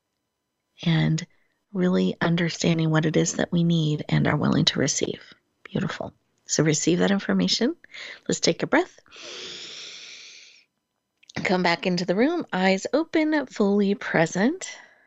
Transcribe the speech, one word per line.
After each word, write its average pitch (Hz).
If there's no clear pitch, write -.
and 160
really 185
understanding 165
what 156
it 160
is 165
that -
we 170
need 160
and 147
are 151
willing -
to -
receive. -
Beautiful. -
So -
receive 160
that 185
information. 196
Let's 180
take 170
a -
breath. 339
Come 185
back 170
into 180
the 180
room, 294
eyes 190
open, 311
fully 202
present. 180